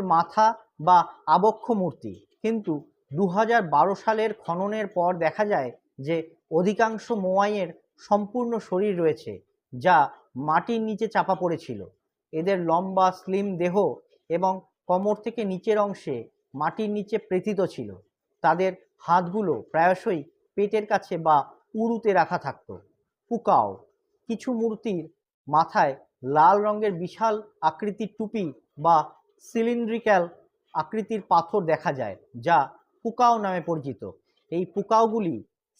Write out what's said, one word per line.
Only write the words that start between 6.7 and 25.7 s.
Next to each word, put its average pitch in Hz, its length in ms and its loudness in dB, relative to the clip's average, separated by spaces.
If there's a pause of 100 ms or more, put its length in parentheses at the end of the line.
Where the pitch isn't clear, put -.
মোয়াইয়ের 190 460 0 (380)
সম্পূর্ণ 214 440 -2 (160)
শরীর 196 340 0
রয়েছে, 156 300 0 (420)
যা 160 240 4 (500)
মাটির 175 400 0
নিচে 220 180 -4 (100)
চাপা 190 260 0
পড়েছিল। 151 380 -4 (540)
এদের 175 240 0 (120)
লম্বা 185 380 2 (120)
স্লিম 196 280 -4 (140)
দেহ 175 140 0 (540)
এবং 185 240 0 (340)
কোমর 196 280 0 (100)
থেকে 233 160 -6 (100)
নিচের 196 340 0
অংশে 170 300 -8 (460)
মাটির 214 360 -4
নিচে 208 180 -6 (120)
প্রেতিত 185 320 -2 (140)
ছিল। 110 160 -10 (540)
তাদের 175 280 4 (340)
হাতগুলো 175 480 2 (180)
প্রায়শই 175 500 2 (340)
পেটের 208 360 0
কাছে 190 220 -2 (140)
বা 156 100 6 (440)
উরুতে 226 380 0
রাখা 170 260 0
থাকত। - 240 -12 (600)
পুকাও। 156 380 2 (600)
কিছু 226 200 -6 (120)
মূর্তির 214 420 -4 (440)
মাথায় 156 460 2 (420)